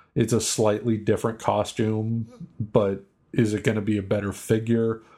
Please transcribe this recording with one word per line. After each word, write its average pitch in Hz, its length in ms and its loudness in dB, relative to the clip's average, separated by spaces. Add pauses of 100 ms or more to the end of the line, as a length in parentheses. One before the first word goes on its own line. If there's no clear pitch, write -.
(160)
It's 120 180 2
a 113 60 4
slightly 107 560 2
different 107 440 0
costume, 110 1080 -2 (120)
but 101 440 0 (300)
is 110 200 2
it 104 100 -4
gonna 107 180 0
be 104 160 0
a 98 60 -4
better 101 280 -2
figure? 113 680 -2 (160)